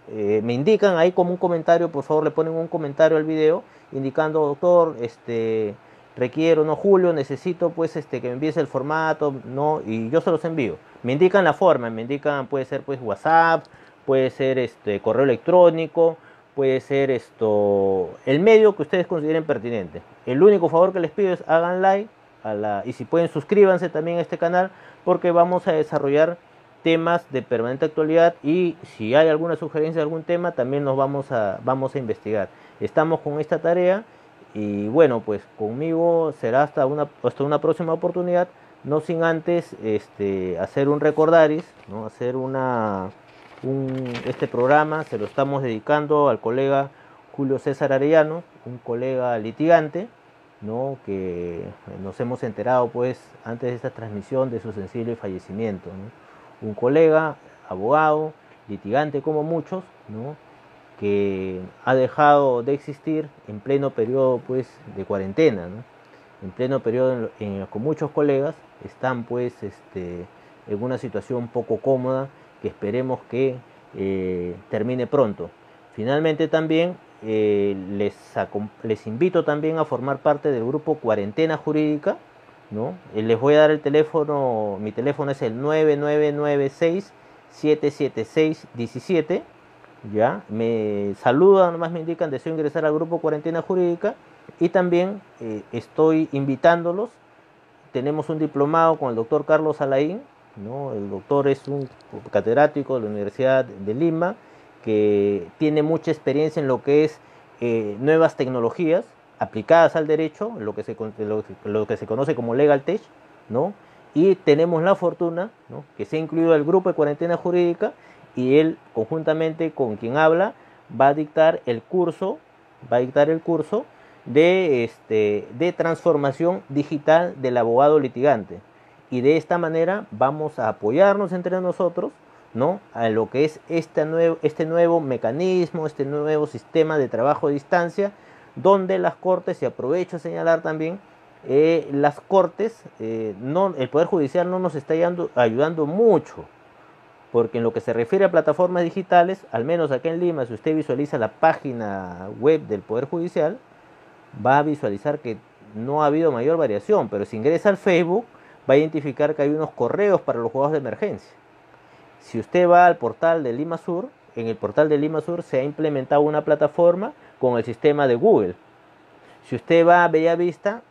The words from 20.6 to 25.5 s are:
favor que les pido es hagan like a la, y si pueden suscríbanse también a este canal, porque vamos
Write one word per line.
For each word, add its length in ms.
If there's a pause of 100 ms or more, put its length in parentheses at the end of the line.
favor 240
que 80
les 100
pido 220
es 160
hagan 340
like 260 (360)
a 100
la, 300
y 80
si 120
pueden 220
suscríbanse 600
también 300
a 20
este 180
canal, 320 (340)
porque 280
vamos 340